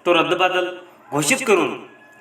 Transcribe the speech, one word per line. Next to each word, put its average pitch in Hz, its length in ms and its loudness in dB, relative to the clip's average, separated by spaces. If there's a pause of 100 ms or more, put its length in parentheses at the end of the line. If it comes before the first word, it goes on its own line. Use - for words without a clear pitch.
तो 175 80 4
रद्दबातल 180 540 0 (420)
घोषित 151 260 0 (100)
करून 170 280 2 (460)